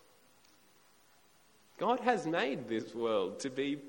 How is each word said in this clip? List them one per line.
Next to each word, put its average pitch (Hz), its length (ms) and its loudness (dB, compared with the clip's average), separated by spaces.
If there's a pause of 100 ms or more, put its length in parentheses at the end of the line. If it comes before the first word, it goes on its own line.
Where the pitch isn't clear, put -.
(1800)
God 233 200 2
has 220 260 2
made 170 420 -2
this 113 260 -2
world 107 460 2
to 139 80 -4
be 139 280 -2 (120)